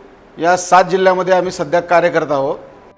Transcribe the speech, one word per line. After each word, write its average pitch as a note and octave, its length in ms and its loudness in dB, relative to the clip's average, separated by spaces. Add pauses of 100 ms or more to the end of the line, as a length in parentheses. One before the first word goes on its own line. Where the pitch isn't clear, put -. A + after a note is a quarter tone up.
(380)
या E3+ 180 0
सात F3+ 280 2
जिल्ह्यामध्ये F#3 500 0
आम्ही F#3 180 0
सध्या E3 280 -4
कार्य F3 280 2
करत D3+ 240 -2
आहोत. C#3 260 -4 (380)